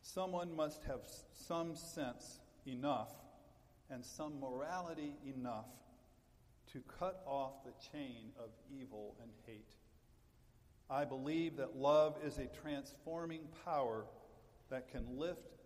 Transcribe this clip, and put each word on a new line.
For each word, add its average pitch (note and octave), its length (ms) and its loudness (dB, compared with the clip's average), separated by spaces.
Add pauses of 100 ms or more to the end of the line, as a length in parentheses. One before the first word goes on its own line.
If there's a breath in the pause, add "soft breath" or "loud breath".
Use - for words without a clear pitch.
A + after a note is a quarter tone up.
someone F3+ 520 0
must D3+ 300 2
have C3+ 200 0
s-, - 280 -12
some E3 420 0
sense - 640 -4 (280)
enough B2+ 460 2 (760)
and B2 160 -6
some D3+ 340 -4
morality D3 840 -2
enough B2 440 -2 (960)
to - 160 -10
cut F#3 440 -2
off C#3 380 0
the B2 80 -10 (180)
chain A#2+ 480 -6
of A#2 120 -6 (200)
evil G#2+ 520 -8
and A#2 100 -14 (140)
hate. A2 280 -14 (1160)
I C#3+ 160 4
believe D3 500 2
that C3+ 200 -2
love D3+ 460 10
is C#3+ 160 0
a C3 80 -2
transforming D#3+ 1040 -4 (160)
power A#2+ 420 4 (600)
that B2+ 200 -2
can B2 300 -2
lift E3+ 480 -2